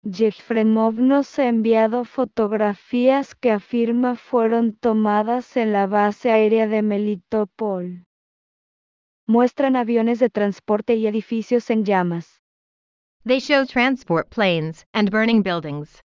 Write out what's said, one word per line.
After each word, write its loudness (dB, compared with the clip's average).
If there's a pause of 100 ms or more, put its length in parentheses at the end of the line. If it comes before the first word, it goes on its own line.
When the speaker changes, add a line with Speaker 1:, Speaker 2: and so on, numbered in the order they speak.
Speaker 1:
Yefremov 0
nos 0
ha 2
enviado 2
fotografías -2
que 0
afirma -2
fueron 0
tomadas 0
en 0
la 2
base 0
aérea 2
de -2
Melitopol. -4 (1200)
Muestran 2
aviones 0
de 2
transporte -2
y -2
edificios -4
en 0
llamas. -2 (840)
Speaker 2:
They 0
show 0
transport -2
planes -2
and 0
burning 2
buildings. -6 (120)